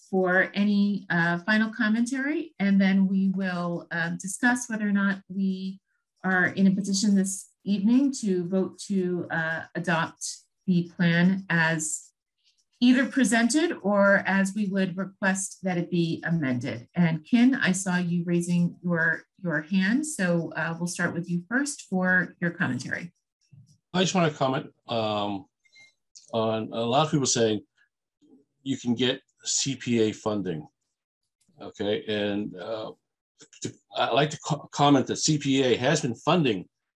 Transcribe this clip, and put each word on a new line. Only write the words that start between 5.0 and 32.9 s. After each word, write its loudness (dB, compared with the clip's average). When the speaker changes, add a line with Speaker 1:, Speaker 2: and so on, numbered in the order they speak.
Speaker 1:
we -4
are 2
in 2
a 6
position 0
this 0
evening 2
to 0
vote -2
to, -2
uh, -4
adopt -4
the 2
plan 4
as -2
either 6
presented 2
or 4
as 2
we -2
would -2
request -4
that -2
it -4
be 0
amended. -4
And 2
Ken, 4
I 0
saw -2
you -2
raising 0
your, 0
your -2
hand, 0
so, -2
uh, -4
we'll -4
start -4
with -6
you -4
first -4
for 0
your 0
commentary. -6
Speaker 2:
I 2
just 2
wanna 2
comment, -2
um, -2
on -2
a -4
lot 2
of -6
people 2
saying 2
you -4
can -4
get 0
C -4
P 0
A 2
funding, -6
okay? -4
And, -4
uh, -10